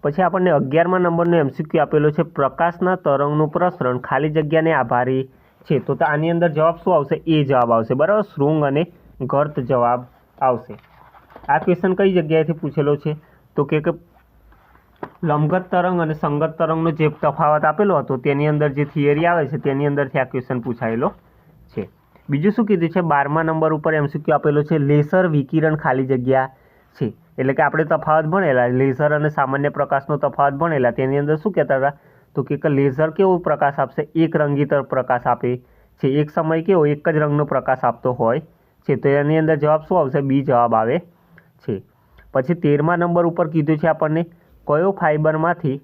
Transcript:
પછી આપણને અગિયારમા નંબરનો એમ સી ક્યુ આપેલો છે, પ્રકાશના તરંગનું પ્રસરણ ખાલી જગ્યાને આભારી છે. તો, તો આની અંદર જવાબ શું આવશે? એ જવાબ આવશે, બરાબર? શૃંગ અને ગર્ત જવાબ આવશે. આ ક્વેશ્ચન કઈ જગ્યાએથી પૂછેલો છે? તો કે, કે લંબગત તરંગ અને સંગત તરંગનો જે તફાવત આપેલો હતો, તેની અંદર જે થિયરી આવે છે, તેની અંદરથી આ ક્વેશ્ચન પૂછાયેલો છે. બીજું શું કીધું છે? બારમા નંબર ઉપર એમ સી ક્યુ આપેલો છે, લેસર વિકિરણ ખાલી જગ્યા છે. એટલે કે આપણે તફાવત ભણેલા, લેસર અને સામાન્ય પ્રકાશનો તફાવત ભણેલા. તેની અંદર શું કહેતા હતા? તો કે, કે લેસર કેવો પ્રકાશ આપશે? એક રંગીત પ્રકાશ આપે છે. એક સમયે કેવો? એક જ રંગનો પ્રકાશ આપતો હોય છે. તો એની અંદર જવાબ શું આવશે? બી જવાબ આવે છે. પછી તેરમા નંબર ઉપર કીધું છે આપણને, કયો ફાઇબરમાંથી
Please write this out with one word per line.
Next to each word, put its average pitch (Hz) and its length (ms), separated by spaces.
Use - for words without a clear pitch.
પછી 147 140
આપણને 180 300
અગિયારમા 160 460
નંબરનો 170 400
એમ 143 120
સી 156 140
ક્યુ 156 180
આપેલો 151 300
છે, 160 120
પ્રકાશના 170 720
તરંગનું 151 540
પ્રસરણ 151 480
ખાલી 139 320
જગ્યાને 156 440
આભારી 131 560
છે. 143 100
તો, 139 160
તો 165 100
આની 151 240
અંદર 170 220
જવાબ 156 320
શું 185 120
આવશે? 147 200
એ 156 160
જવાબ 123 280
આવશે, 113 220
બરાબર? 175 280
શૃંગ 151 440
અને 143 220
ગર્ત 147 380
જવાબ 123 460
આવશે. 120 360
આ 143 80
ક્વેશ્ચન 180 380
કઈ 190 180
જગ્યાએથી 160 400
પૂછેલો 147 420
છે? 151 220
તો 147 100
કે, 151 160
કે 170 100
લંબગત 151 480
તરંગ 180 300
અને 156 120
સંગત 156 440
તરંગનો 160 340
જે 156 180
તફાવત 151 560
આપેલો 160 340
હતો, 131 180
તેની 143 300
અંદર 151 220
જે 139 160
થિયરી 143 400
આવે 170 220
છે, 147 100
તેની 139 280
અંદરથી 143 340
આ 131 40
ક્વેશ્ચન 127 380
પૂછાયેલો 120 520
છે. 98 140
બીજું 151 220
શું 220 140
કીધું 170 240
છે? 180 120
બારમા 151 420
નંબર 160 300
ઉપર 156 200
એમ 147 140
સી 151 120
ક્યુ 156 160
આપેલો 147 280
છે, 160 140
લેસર 147 500
વિકિરણ 156 480
ખાલી 135 300
જગ્યા 131 420
છે. 110 140
એટલે 135 160
કે 160 80
આપણે 156 220
તફાવત 156 420
ભણેલા, 151 420
લેસર 135 460
અને 151 160
સામાન્ય 143 400
પ્રકાશનો 139 480
તફાવત 143 360
ભણેલા. 139 380
તેની 135 260
અંદર 147 200
શું 196 140
કહેતા 139 260
હતા? 135 140
તો 139 80
કે, 143 140
કે 156 120
લેસર 139 420
કેવો 185 280
પ્રકાશ 147 400
આપશે? 143 360
એક 165 200
રંગીત 143 380
પ્રકાશ 131 540
આપે 123 300
છે. 147 60
એક 147 80
સમયે 160 320
કેવો? 170 240
એક 147 240
જ 156 80
રંગનો 147 280
પ્રકાશ 131 380
આપતો 123 300
હોય 120 260
છે. 143 80
તો 139 140
એની 143 280
અંદર 156 180
જવાબ 151 260
શું 175 180
આવશે? 143 220
બી 135 220
જવાબ 120 320
આવે 113 240
છે. 101 160
પછી 139 200
તેરમા 151 420
નંબર 170 300
ઉપર 170 220
કીધું 156 300
છે 165 100
આપણને, 156 360
કયો 165 240
ફાઇબરમાંથી 156 920